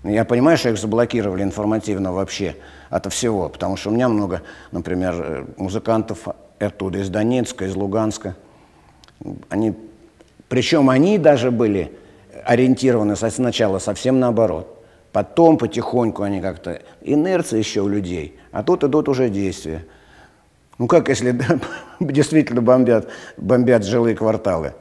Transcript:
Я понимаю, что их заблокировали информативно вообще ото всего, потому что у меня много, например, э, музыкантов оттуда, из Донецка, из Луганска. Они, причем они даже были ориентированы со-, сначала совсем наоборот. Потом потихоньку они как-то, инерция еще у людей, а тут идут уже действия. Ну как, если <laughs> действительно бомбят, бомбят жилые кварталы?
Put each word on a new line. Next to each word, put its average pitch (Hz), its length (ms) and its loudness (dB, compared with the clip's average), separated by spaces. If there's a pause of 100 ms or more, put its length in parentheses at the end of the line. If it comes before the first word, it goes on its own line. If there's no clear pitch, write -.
Я 104 200 0
понимаю, 127 340 2
что 123 120 0
их 107 80 0
заблокировали 107 640 0
информативно 101 720 -2
вообще 95 420 -4 (360)
ото 95 180 -4
всего, 101 400 -2
потому 92 260 -6
что 101 140 -8
у 107 40 0
меня 123 140 0
много, 101 360 -2 (280)
например, 87 460 -4
э, 73 280 -8 (120)
музыкантов 107 720 -4 (320)
оттуда, 98 400 -4
из 98 100 -6
Донецка, 110 560 -2
из 95 100 -6
Луганска. 101 600 -4 (1120)
Они, 107 240 -2 (760)
причем 131 420 2
они 165 280 4
даже 139 320 4
были 107 420 0 (540)
ориентированы 123 680 2
со-, 110 160 -2
сначала 107 480 0
совсем 127 400 0
наоборот. 110 480 0 (440)
Потом 160 460 4
потихоньку 113 640 -2
они 101 180 -2
как-то, 87 420 -8 (200)
инерция 160 580 0
еще 104 240 -2
у 101 40 0
людей, 90 500 -4 (140)
а 98 100 -6
тут 170 220 0
идут 147 260 2
уже 127 200 0
действия. 90 560 -6 (920)
Ну 120 100 -2
как, 156 220 4
если 123 260 0 (360)
<laughs> - 280 -18
действительно 143 640 0
бомбят, 120 460 4 (300)
бомбят 120 460 4
жилые 117 320 2
кварталы? 98 640 -2